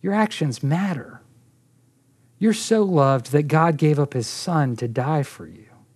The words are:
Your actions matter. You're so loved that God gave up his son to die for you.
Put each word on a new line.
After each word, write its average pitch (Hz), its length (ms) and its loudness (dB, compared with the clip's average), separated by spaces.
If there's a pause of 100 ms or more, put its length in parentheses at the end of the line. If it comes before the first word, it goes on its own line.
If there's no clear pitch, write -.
Your 196 140 -2
actions 185 480 -2
matter. 165 580 -4 (1160)
You're 214 160 2
so 220 280 0
loved 139 500 2
that 147 100 4
God 156 340 2
gave 151 220 2
up 143 160 -2
his 120 120 -2
son 147 500 -2
to 120 120 -6
die 135 340 -2
for - 240 -10
you. 87 180 -20 (320)